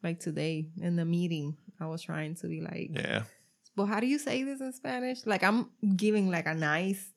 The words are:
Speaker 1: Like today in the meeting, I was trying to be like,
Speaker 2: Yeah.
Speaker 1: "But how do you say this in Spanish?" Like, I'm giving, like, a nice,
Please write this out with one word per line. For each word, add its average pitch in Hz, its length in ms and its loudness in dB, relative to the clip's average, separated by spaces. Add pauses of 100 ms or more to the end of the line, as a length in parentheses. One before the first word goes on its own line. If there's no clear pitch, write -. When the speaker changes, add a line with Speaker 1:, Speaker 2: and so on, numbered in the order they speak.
Speaker 1:
Like 170 200 -6
today 156 480 -2 (120)
in 175 140 0
the 170 80 2
meeting, 165 540 0 (220)
I 160 80 -6
was 160 140 -6
trying 156 340 -6
to 170 120 -8
be 160 140 -4
like, 165 320 -6
Speaker 2:
Yeah. - 300 0 (520)
Speaker 1:
"But 196 120 2
how 214 120 0
do 247 80 2
you 285 120 2
say 262 240 -2
this 269 180 -6
in 262 100 -6
Spanish?" 254 540 -4
Like, 202 180 2
I'm 214 260 4 (280)
giving, 208 340 4
like, 165 140 0
a 156 80 0
nice, 160 640 0